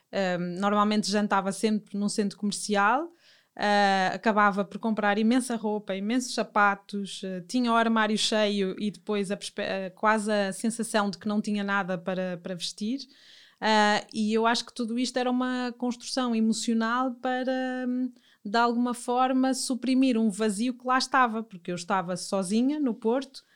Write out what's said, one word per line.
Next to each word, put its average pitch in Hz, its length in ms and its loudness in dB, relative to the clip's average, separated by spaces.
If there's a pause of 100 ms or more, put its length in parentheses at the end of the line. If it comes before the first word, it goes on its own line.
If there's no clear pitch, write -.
(120)
ehm, 180 480 -2
normalmente 208 500 2
jantava 202 400 2
sempre 208 480 -2
num 202 100 0
centro 202 300 -2
comercial, 208 720 0 (460)
ah, 196 580 2
acabava 202 500 2
por 202 140 -12
comprar 208 400 0
imensa 240 380 2
roupa, 208 400 -4
imensos 233 360 -2
sapatos, 202 920 0
eh, 185 240 -8
tinha 247 240 0
o - 20 4
armário 226 420 4
cheio 208 600 0
e 202 140 -4
depois 202 400 -4
a 196 40 -4
perspe-, - 260 -8
eh, 190 280 -4
quase 214 400 2
a 202 220 0
sensação 220 580 -2
de - 80 -8
que - 80 -8
não 214 140 0
tinha 208 240 -2
nada 196 340 -2
para, 180 420 -4
para 185 140 -8
vestir. 214 460 -6 (600)
Ah, 214 540 2
e 214 180 0
eu 226 140 2
acho 240 180 0
que - 80 -20
tudo 233 240 -6
isto 247 220 -2
era 254 100 0
uma 247 480 -2
construção 247 600 -4
emocional 226 800 0
para, 254 380 -4 (360)
hum, 247 240 -2 (320)
de 208 120 -2
alguma 240 380 2
forma, 262 580 2
suprimir 254 640 2
um 226 140 2
vazio 214 440 0
que 247 120 -14
lá 254 100 2
estava, 247 460 2
porque 180 300 -10
eu - 20 -4
estava 180 420 -2
sozinha 214 640 0
no 262 160 0
Porto 254 480 -4 (140)